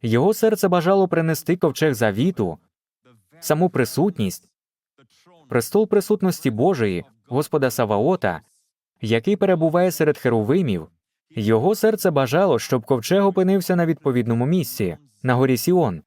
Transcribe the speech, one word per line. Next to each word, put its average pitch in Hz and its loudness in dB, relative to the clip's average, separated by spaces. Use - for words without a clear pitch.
Його 127 2
серце 220 0
бажало 180 2
принести 165 -2
ковчег 156 0
завіту, 107 0
саму 165 0
присутність, 135 -4
престол 202 0
присутності 190 -2
Божої, 110 -2
Господа 139 -2
Саваота, 107 -2
який 113 0
перебуває 175 0
серед 151 0
херувимів. 117 0
Його 113 0
серце 214 0
бажало, 143 2
щоб - -4
ковчег 175 0
опинився 190 0
на 175 2
відповідному 123 0
місці, 120 -2
на 127 0
горі 131 2
Сіон. 139 0